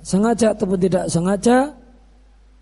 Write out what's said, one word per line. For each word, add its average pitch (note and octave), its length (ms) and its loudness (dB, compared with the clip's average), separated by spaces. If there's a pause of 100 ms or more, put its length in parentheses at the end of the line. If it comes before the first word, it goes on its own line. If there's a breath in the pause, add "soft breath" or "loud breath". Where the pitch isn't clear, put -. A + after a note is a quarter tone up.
Sengaja A3 480 0
ataupun G3 240 -4
tidak F3+ 320 0
sengaja G3+ 640 0 (920)